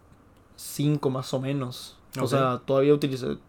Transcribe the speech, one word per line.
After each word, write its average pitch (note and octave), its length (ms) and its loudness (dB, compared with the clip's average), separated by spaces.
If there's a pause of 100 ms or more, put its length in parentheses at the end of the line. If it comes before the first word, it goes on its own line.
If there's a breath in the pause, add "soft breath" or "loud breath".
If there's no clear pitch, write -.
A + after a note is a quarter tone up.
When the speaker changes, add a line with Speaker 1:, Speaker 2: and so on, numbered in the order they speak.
(560)
Speaker 1:
cinco C#3+ 540 0
más C3 240 -4
o C3 60 -2
menos. C3+ 560 -6 (220)
O C3 60 -2
Speaker 2:
Ok. B2 60 -2
Speaker 1:
sea, B2+ 340 2
todavía C#3 300 6
utilicé, C#3+ 420 -2 (120)